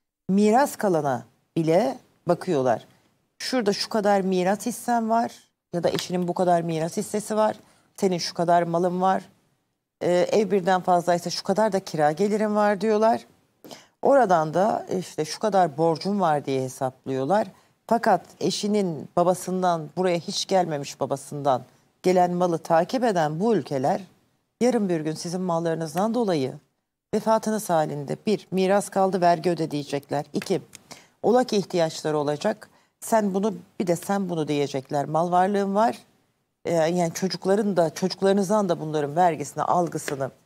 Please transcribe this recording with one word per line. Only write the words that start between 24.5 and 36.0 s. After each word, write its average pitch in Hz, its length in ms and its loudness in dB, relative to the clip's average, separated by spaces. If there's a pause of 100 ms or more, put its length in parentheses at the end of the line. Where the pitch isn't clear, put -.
yarın 233 280 2
bir 170 120 -2
gün 156 120 -4
sizin 175 280 -8
mallarınızdan 165 720 -2
dolayı 170 400 0 (600)
vefatınız 220 560 0
halinde 151 480 -2 (100)
bir, 202 240 -2
miras 190 380 2
kaldı, 190 320 0
vergi 175 280 2
öde 160 220 -2
diyecekler. 143 640 -4
İki, 170 280 -2 (640)
ola 247 200 4
ki 233 140 -2
ihtiyaçları 160 600 -2
olacak. 151 520 -4 (300)
"Sen 208 340 0
bunu, 190 200 0 (260)
bir 196 80 -4
de 175 80 2
sen 196 340 -4
bunu." 160 180 -4
diyecekler. 143 580 -2
Mal 160 260 0
varlığın 196 440 2
var. 226 220 0 (680)